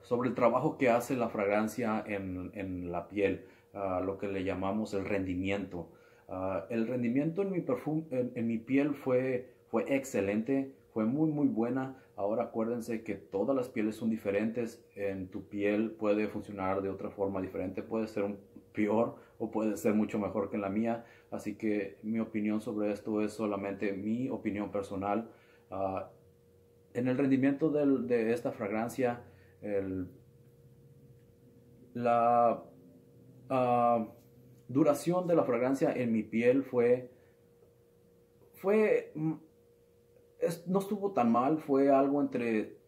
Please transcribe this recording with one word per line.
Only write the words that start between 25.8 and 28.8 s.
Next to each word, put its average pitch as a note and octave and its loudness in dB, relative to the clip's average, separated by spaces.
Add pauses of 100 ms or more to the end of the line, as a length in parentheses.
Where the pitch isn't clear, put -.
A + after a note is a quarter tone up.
en B2 -2
el B2+ 0
rendimiento C#3 2
del, C#3 2
de A#2 2
esta B2 -4
fragancia, A#2+ -2 (400)